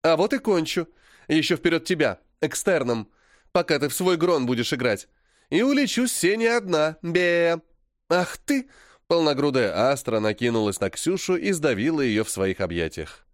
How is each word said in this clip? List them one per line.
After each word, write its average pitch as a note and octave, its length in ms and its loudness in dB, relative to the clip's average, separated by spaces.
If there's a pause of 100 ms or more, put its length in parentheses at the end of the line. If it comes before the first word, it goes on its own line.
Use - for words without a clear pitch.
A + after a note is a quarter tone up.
«А D#3+ 140 4
вот G#3 160 2
и C4 60 -2
кончу. E3+ 480 -2 (400)
Еще D#3 280 2
вперед E3 300 0
тебя, D3+ 340 0 (220)
экстерном, B2+ 680 0 (420)
пока E3 280 0
ты D3 80 0
в C3 60 -4
свой F3+ 240 0
грон D#3+ 280 2
будешь A#2+ 280 -2
играть. B2 340 -2 (420)
И E3+ 120 2
улечу C4 460 0
с - 60 -4
Сеней A3+ 420 2
одна. D#3+ 460 0
Бе!» E3+ 600 0 (480)
«Ах F3 280 0
ты!» C4+ 320 -2 (380)
Полногрудая C3+ 840 2
Астра A2+ 280 -2
накинулась G#2+ 600 0
на G2 100 -2
Ксюшу F#3 460 -2
и G3 160 -2
сдавила D3 500 0
ее A2 220 0
в - 60 -6
своих F#2+ 320 -2
объятиях. E2 720 -6